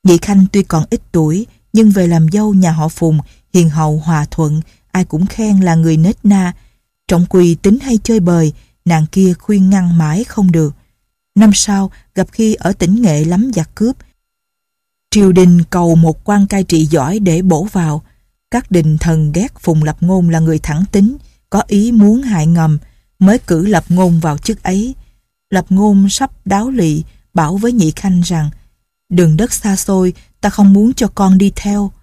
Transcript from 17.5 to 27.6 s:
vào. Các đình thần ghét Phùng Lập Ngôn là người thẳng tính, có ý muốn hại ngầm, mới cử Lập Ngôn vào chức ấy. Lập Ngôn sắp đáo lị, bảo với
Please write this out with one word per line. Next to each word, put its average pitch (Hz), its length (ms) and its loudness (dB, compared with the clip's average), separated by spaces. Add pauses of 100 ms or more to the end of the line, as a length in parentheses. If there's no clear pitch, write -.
vào. 160 380 -4 (500)
Các 240 200 -6
đình 156 260 2
thần 160 340 -2
ghét 180 280 -6
Phùng 156 240 0
Lập 151 180 -4
Ngôn 175 280 0
là 165 100 0
người 160 200 0
thẳng 160 320 -4
tính, 220 260 0 (320)
có - 180 -2
ý 214 240 0
muốn 220 300 4
hại 185 260 -2
ngầm, 160 300 0 (420)
mới 202 200 4
cử 165 260 -2
Lập 202 240 0
Ngôn 175 300 2
vào 156 180 -4
chức - 260 -6
ấy. 208 320 -4 (540)
Lập 185 200 -2
Ngôn 196 400 2
sắp 269 220 -4 (140)
đáo 202 240 -2
lị, 160 340 -2 (300)
bảo 170 240 -2
với 233 140 -2